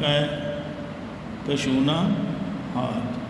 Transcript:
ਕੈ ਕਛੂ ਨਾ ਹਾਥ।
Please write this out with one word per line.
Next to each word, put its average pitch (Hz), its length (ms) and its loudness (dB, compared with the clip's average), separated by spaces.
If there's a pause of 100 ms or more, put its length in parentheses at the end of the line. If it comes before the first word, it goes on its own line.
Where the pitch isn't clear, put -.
ਕੈ 147 260 4 (1200)
ਕਛੂ 135 340 4
ਨਾ 165 280 4 (680)
ਹਾਥ। 113 420 -2 (120)